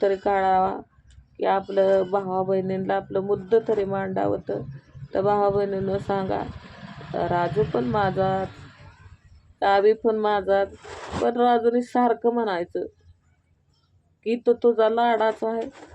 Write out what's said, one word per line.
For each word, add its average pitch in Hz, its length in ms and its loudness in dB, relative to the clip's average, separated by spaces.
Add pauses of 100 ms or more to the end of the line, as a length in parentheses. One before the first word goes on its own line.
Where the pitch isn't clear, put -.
तरी 196 140 2
काढावा 190 640 0 (580)
की 202 80 -4
आपलं 196 680 2
भावा 190 320 -2
बहिणींना 190 520 -2
आपलं 196 240 -4
मुद्दा 196 380 0 (100)
तरी 208 180 0
मांडावं. 196 520 -2 (120)
तर, 202 120 -6 (520)
तर 190 80 0
भावा 202 280 2
बहिणीनं 196 480 -2
सांगा, 196 460 -4 (680)
राजू 175 500 0 (100)
पण 240 100 0
माझाच, 190 640 0 (1160)
आवी 202 300 4
पण 220 220 0
माझाच, 196 600 0 (460)
पण 240 160 0
राजूने 240 440 4
सारखं 240 520 0
म्हणायचं 185 520 -4 (1400)
की 220 120 -2 (120)
"तो 240 60 6
तुझा 226 360 4
लाडाचा 220 640 0
आहे, 226 180 -6 (260)